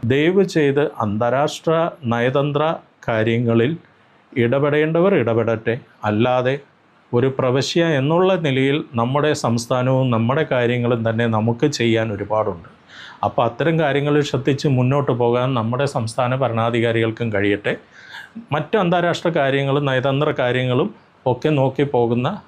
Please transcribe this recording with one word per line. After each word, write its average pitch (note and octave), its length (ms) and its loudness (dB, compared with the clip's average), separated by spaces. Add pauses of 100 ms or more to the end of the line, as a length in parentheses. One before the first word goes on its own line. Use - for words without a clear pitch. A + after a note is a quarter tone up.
(120)
ദയവ് E3 320 4
ചെയ്ത് C#3+ 380 2 (220)
അന്താരാഷ്ട്ര A#2+ 680 -2 (400)
നയതന്ത്ര C#3 520 0 (440)
കാര്യങ്ങളിൽ A#2 640 2 (720)
ഇടപെടേണ്ടവർ D3+ 720 2
ഇടപെടട്ടെ. A2+ 600 0 (340)
അല്ലാതെ B2 440 2 (580)
ഒരു B2 260 2
പ്രവശ്യ C3+ 440 0 (180)
എന്നുള്ള E3 320 2 (140)
നിലയിൽ C3+ 320 2 (220)
നമ്മുടെ C#3 340 0
സംസ്ഥാനവും B2+ 840 0
നമ്മുടെ B2 360 0
കാര്യങ്ങളും A#2+ 580 0
തന്നെ A2+ 180 0
നമുക്ക് A#2 400 0 (120)
ചെയ്യാൻ A2+ 360 2
ഒരുപാടുണ്ട്. G2+ 540 -4 (560)
അപ്പോൾ - 220 0
അത്തരം D3 360 0
കാര്യങ്ങൾ D3 380 2
ശ്രദ്ധിച്ച് C#3 460 -2
മുന്നോട്ട് C3+ 440 2
പോകാൻ A#2+ 420 0
നമ്മുടെ B2 320 -2
സംസ്ഥാന B2+ 500 -2
ഭരണാധികാരികൾക്കും A2+ 1000 0
കഴിയട്ടെ. G2+ 420 0 (760)
മറ്റ് D3+ 260 -2
അന്താരാഷ്ട്ര F3 520 0
കാര്യങ്ങളും C#3 560 0
നയതന്ത്ര C#3 560 0
കാര്യങ്ങളും B2+ 500 0 (340)
ഒക്കെ B2+ 240 0 (120)
നോക്കി C3+ 340 0
പോകുന്ന A#2+ 320 0 (200)